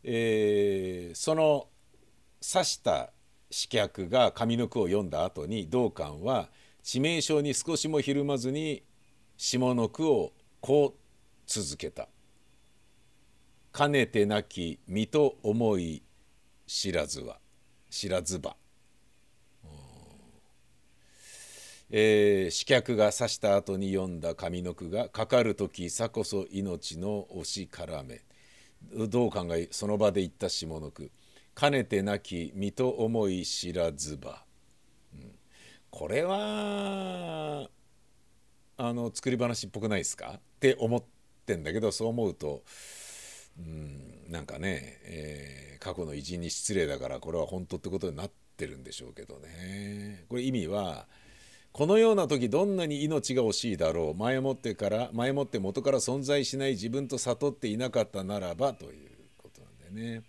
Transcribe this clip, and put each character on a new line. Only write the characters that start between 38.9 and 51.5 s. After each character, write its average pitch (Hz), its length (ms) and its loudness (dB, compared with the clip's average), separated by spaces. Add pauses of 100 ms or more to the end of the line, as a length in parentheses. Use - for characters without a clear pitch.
の、 120 200 -2
作 - 160 -2
り 123 60 2
話 117 300 0
っ 95 40 -12
ぽ 107 100 -8
く 110 80 0
な 107 80 2
い 90 40 2
で - 40 -4
す - 120 -4
か 71 200 -10
っ - 40 -18 (200)
て 135 180 6
思 113 180 2
っ 117 60 -2 (420)
て 101 100 0
ん 82 80 -6
だ 78 100 -4
け 107 80 -2
ど、 104 120 2
そ 113 140 -2
う - 20 0
思 117 200 0
う 85 60 -2
と、 73 280 -6 (960)
う 87 40 -14
ん、 73 640 -12
な 82 120 -8
ん 71 60 -12
か 69 120 -10
ね、 80 460 -6
え 71 760 -12
ー、 - 60 -18
過 92 100 -6
去 87 120 -6
の 73 80 -8
偉 73 80 -8
人 85 180 -8
に 85 100 -6
失 - 220 -4
礼 87 140 2
だ 69 120 -4
か 64 100 -6
ら、 65 120 -6
こ 80 120 -8
れ 82 60 -2
は 76 80 0
本 92 200 -8
当 92 100 -8
っ - 40 -6
て 90 100 -10
こ 92 80 -4
と 87 120 -4
に 71 60 -10
な 87 100 -8
っ - 40 -10 (260)
て 76 100 -6
る 65 120 -12
ん 64 60 -18
で - 80 -14
し - 100 -12
ょ 62 60 -16
う - 40 -20
け - 140 -16
ど 67 120 -16
ね。 98 880 -10
こ 120 80 -6
れ 123 60 -2
意 131 100 0
味 104 160 0
は、 87 380 -4 (640)